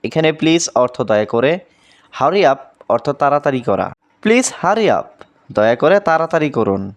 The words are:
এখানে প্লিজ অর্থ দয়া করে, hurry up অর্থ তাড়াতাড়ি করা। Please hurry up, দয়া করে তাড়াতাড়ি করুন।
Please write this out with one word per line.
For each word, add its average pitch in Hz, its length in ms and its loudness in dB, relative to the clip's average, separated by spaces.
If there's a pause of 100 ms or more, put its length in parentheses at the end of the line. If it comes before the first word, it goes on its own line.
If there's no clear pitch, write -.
এখানে 160 220 0 (100)
প্লিজ 160 240 2 (180)
অর্থ 123 160 -2 (120)
দয়া 107 240 2
করে, 123 180 2 (640)
hurry 175 240 0 (100)
up 131 80 -2 (340)
অর্থ - 140 -2 (140)
তাড়াতাড়ি 143 480 0
করা। 95 180 -2 (360)
Please 233 260 2 (120)
hurry 208 260 0 (100)
up, - 100 -6 (480)
দয়া 110 260 2
করে 175 160 4 (100)
তাড়াতাড়ি 160 500 0
করুন। 98 240 -2 (160)